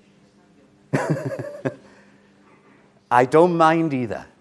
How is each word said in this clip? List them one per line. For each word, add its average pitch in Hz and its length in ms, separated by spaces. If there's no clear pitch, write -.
<laughs> - 60
I 123 140
don't 165 320
mind 165 380
either. 110 320